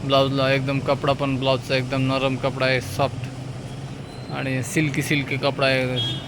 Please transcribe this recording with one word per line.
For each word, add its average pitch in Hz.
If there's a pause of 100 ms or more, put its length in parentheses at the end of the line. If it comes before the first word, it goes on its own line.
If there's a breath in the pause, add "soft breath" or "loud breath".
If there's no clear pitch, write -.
ब्लाऊजला 135
एकदम 135
कपडा 139
पण 135
ब्लाऊजचा 131
एकदम 131
नरम 131
कपडा 131
आहे, 131
सॉफ्ट - (1040)
आणि 135
सिल्की 156
सिल्की 139
कपडा 139
आहे. 127 (300)